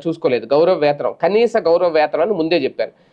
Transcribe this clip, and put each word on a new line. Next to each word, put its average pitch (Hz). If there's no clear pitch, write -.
చూసుకోలేదు. 127
గౌరవ 160
వేతనం, 147
కనీస 220
గౌరవ 170
వేతనం 151
అని 214
ముందే 165
చెప్పారు. 117